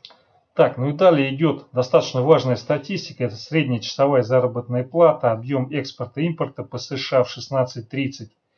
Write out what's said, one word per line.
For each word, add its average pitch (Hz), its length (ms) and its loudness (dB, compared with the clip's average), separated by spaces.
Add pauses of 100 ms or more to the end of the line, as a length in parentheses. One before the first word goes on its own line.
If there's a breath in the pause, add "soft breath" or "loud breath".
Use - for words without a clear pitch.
(540 loud breath)
Так, 147 220 4
ну 127 120 -2
и 147 40 0
далее 147 400 4
идет 139 400 -2
достаточно - 500 0
важная 131 340 4
статистика. - 680 -6
Это 107 120 -6
средняя 131 440 -2
часовая 139 420 2
заработная 123 600 0
плата, 156 480 2
объем 131 400 -4
экспорта 135 500 -8
и 165 60 0
импорта 151 380 -6
по - 140 -12
С - 180 -10
Ш - 240 0
А 120 40 2
в - 60 -6
шестнадцать 127 580 -4
тридцать 135 440 -8 (260)